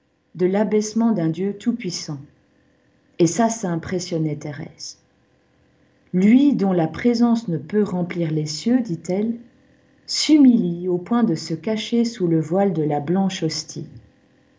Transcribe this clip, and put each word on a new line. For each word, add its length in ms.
de 100
l'abaissement 680
d'un 180
Dieu 280
tout-puissant. 600
Et 80
ça, 240
ça 200
impressionnait 680
Thérèse. « 640
Lui 420
dont 160
la 160
présence 600
ne 100
peut 260
remplir 480
les 160
cieux, 340
dit-elle, 540
s'humilie 800
au 100
point 260
de 120
se 180
cacher 520
sous 220
le 120
voile 340
de 100
la 160
blanche 440
hostie. » 440